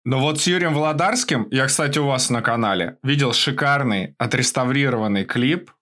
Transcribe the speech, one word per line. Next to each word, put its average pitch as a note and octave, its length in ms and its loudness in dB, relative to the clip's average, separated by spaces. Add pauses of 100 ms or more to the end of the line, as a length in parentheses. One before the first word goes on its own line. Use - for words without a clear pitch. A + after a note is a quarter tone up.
Ну C3 160 0
вот D3 200 0
с - 80 0
Юрием F3 260 2
Володарским, D#3 760 0
я, C3 140 2
кстати, C#3+ 340 0
у D3 60 2
вас C3 240 0
на A#2+ 120 0
канале G#2+ 600 0
видел C3+ 320 0
шикарный C#3 840 0
отреставрированный B2 1040 0
клип C#3 460 -2 (100)